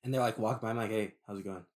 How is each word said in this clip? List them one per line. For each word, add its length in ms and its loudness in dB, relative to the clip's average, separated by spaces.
And 100 -2
they're, 60 4
like, 180 4
walking 240 2
by, 80 -2
I'm 60 0
like, 140 0
Hey, 240 0
how's 120 -8
it 60 -8
going? 200 -8